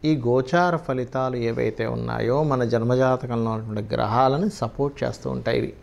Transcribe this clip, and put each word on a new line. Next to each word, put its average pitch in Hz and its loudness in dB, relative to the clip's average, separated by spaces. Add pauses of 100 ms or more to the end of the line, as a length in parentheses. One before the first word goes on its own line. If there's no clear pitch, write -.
ఈ 156 4 (120)
గోచార 170 4 (120)
ఫలితాలు 131 -2 (120)
ఏవైతే 117 0 (120)
ఉన్నాయో 117 -2 (140)
మన 127 2
జన్మజాతకంలో 123 2
ఉన్నటువంటి 107 -6
గ్రహాలను 127 2 (140)
సపోర్ట్ 139 -4
చేస్తూ 120 -4
ఉంటాయి 120 -2
ఇవి. - -4 (120)